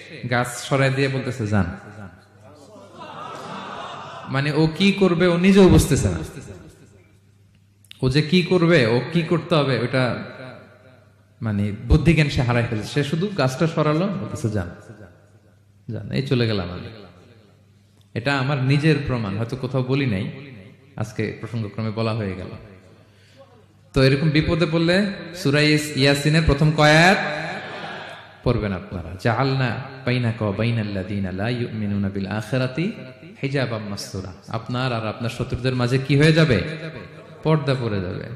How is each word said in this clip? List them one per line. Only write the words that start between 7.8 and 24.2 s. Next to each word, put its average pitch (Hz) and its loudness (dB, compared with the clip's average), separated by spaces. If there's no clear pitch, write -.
ও 131 2
যে 143 2
কি 175 4
করবে, 170 4
ও 117 2
কি 165 2
করতে 165 0
হবে, 135 2
ওটা 117 0
মানে 104 -2
বুদ্ধিজ্ঞান 156 4
সে 139 0
হারাই 120 2
ফেলছে। 107 -4
সে 147 -2
শুধু 165 -2
গাছটা 135 0
সরালো, 156 0
বলতেছে, 113 -4
"যান, 95 -4
যান, 104 -10
এই 135 -2
চলে 120 2
গেলাম 95 -2
আমি।" 90 -10
এটা 135 -2
আমার 131 0
নিজের 143 4
প্রমাণ, 107 -2
হয়তো 117 -4
কোথাও 127 -2
বলি 135 0
নাই, 101 -2
আজকে - -6
প্রসঙ্গক্রমে 110 -6
বলা 110 -2
হয়ে 104 -4
গেল। 90 -10
তো 135 4
এরকম 139 4